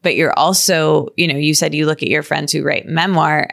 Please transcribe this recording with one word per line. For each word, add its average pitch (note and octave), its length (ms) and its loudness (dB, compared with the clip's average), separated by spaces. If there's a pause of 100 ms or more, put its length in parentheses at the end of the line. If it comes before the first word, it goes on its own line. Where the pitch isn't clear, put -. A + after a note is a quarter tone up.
but D#3+ 140 0
you're D3 220 2
also, D#3 760 2
you F3 120 0
know, C#3 100 -2
you D3+ 160 0
said D3+ 200 0
you D3+ 120 0
look D#3 180 -2
at - 60 -2
your D3+ 140 0
friends D3 280 -4
who D#3 120 -2
write - 240 -2
memoir D#3+ 640 0